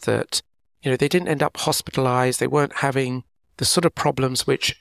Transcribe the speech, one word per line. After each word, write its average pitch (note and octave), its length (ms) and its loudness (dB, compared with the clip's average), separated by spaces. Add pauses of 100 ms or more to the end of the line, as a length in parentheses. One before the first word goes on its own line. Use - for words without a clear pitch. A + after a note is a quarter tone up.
that, - 380 -2 (400)
you C#3 80 -2
know, B2+ 80 2
they C#3+ 100 2
didn't F3 200 0
end D3+ 160 0
up D3 140 -2
hospitalized. B2+ 840 0
They B2+ 80 0
weren't C#3 300 0 (100)
having B2+ 360 -2 (340)
the - 80 -2
sort E3+ 200 2
of D#3+ 100 2
problems C3 520 0
which - 340 0